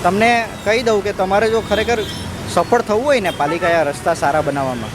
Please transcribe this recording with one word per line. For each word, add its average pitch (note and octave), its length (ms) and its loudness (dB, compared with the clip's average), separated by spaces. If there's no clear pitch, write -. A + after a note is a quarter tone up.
તમને A3 420 2
કહી A3+ 200 0
દઉં G#3+ 200 2
કે G3+ 100 -4
તમારે G3+ 360 2
જો A3+ 120 0
ખરેખર G#3+ 360 0
સફળ A#3 280 2
થવું A3 240 0
હોય C#4+ 140 4
ને, F3+ 120 -2
પાલિકાએ E3 420 0
આ E3 100 4
રસ્તા C#3+ 300 0
સારા D3+ 280 0
બનાવવામાં C3 540 -2